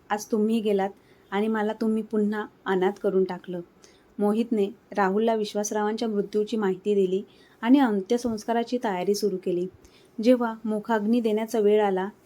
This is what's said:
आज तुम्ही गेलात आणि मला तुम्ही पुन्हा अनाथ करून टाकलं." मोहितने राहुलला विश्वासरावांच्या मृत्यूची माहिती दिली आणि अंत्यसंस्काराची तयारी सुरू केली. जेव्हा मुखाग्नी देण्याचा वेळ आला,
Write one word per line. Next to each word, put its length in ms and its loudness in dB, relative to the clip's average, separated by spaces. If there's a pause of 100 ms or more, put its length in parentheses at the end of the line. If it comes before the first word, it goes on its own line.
(100)
आज 140 -4
तुम्ही 360 0
गेलात 300 0 (400)
आणि 180 0
मला 240 0
तुम्ही 300 -2
पुन्हा 440 -2 (200)
अनाथ 260 2
करून 320 0
टाकलं." 360 -8 (580)
मोहितने 480 2 (300)
राहुलला 380 2
विश्वासरावांच्या 760 -2
मृत्यूची 480 -2
माहिती 380 0
दिली 280 2 (380)
आणि 180 6
अंत्यसंस्काराची 1040 0
तयारी 300 0
सुरू 300 -2
केली. 220 -2 (560)
जेव्हा 320 4 (100)
मुखाग्नी 560 0
देण्याचा 380 -2
वेळ 240 4
आला, 260 0 (180)